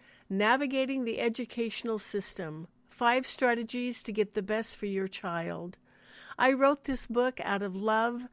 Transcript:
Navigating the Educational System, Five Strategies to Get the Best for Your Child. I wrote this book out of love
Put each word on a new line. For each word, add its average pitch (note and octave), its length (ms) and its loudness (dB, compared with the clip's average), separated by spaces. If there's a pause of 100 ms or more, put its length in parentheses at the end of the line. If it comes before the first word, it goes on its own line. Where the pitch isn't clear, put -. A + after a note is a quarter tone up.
(280)
Navigating C4 760 2
the A3+ 160 -2
Educational A3+ 800 -2
System, E3+ 720 -6 (200)
Five B3 360 2
Strategies B3 800 0
to A3+ 100 -6
Get G3+ 220 0
the G#3+ 80 0
Best G#3+ 340 -2
for G#3 100 -6
Your F#3+ 220 -2
Child. E3+ 680 -6 (600)
I C4 140 6
wrote C#4 320 4
this C4 220 0
book B3 360 0
out G3+ 200 -2
of F#3+ 180 -4
love A3+ 520 2